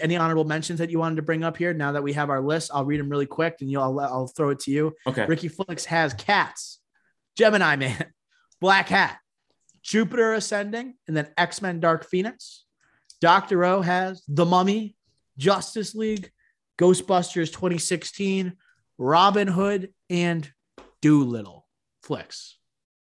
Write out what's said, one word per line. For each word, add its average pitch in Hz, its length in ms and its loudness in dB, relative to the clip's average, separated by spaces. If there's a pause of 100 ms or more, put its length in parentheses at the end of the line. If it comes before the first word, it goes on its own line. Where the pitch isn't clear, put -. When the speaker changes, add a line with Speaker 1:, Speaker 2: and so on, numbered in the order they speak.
Speaker 1:
any 165 160 0
honorable 160 280 0
mentions 156 340 -6
that 170 120 -4
you 165 100 -2
wanted 160 160 -2
to 156 60 -2
bring 160 220 -2
up 160 120 -4
here? 175 180 -2
Now 143 180 -2
that 143 120 -2
we 143 100 -4
have 147 160 -2
our 135 100 0
list, 156 320 -2
I'll 139 120 -2
read 147 160 -2
'em 143 100 -6
really 143 160 -2
quick 165 340 -2
and 135 100 -6
you'll, 139 120 -2
I'll, 131 180 -2
I'll 131 280 -4
throw 143 220 -2
it 139 100 -4
to 135 100 -6
you. 151 240 0 (120)
Speaker 2:
Okay. - 200 -2
Speaker 1:
Ricky 160 220 -2
Flicks 170 380 -8
has 160 280 0
Cats, - 680 -2 (560)
Gemini 202 400 4
Man, 131 360 -4 (220)
<laughs> - 260 -20
Black 190 280 4
Hat, 185 300 2 (640)
Jupiter 220 520 2
Ascending, 214 600 -6 (140)
and 156 80 -2
then 151 200 -2
X-Men 175 440 -2
Dark 165 280 0
Phoenix, - 560 -6 (560)
Doctor 175 440 4
O 185 180 2
has 185 460 -2
The 147 180 2
Mummy, 196 480 2 (420)
Justice 185 600 -2
League, 214 340 -4 (480)
Ghostbusters 180 720 2
twenty 175 260 -2
sixteen, 185 760 -4 (440)
Robin 190 500 4
Hood, 190 440 -2 (160)
and 170 400 -2 (520)
Doolittle. 120 680 2 (360)
Flicks. - 540 -12 (480)